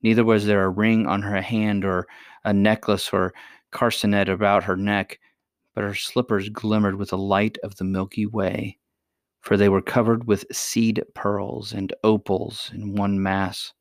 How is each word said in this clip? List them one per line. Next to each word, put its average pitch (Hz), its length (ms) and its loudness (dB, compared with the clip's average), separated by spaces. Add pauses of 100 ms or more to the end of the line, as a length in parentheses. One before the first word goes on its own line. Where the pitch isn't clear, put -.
Neither 110 220 4
was 110 200 4
there 101 180 2
a 95 60 2
ring 107 380 2
on 98 160 -2
her 101 180 -2
hand 104 460 -2
or 90 200 -2 (380)
a 104 80 0
necklace 104 640 2
or 95 180 0 (400)
carcanet 104 560 2
about 98 360 2
her 98 120 0
neck, 101 420 -2 (560)
but 104 100 -4
her 101 100 -4
slippers 107 560 -2
glimmered 107 460 0
with 98 120 -6
the 92 100 -4
light 98 440 0
of 107 140 -10
the 95 80 -6
Milky 95 420 -4
Way, 104 500 -4 (640)
for - 160 0
they 101 140 6
were 95 100 4
covered 117 460 2
with 104 260 0
seed 113 500 0 (120)
pearls 104 580 -6
and 98 220 -6 (100)
opals 107 680 0
in 101 200 -8
one 101 280 0
mass. 95 580 -4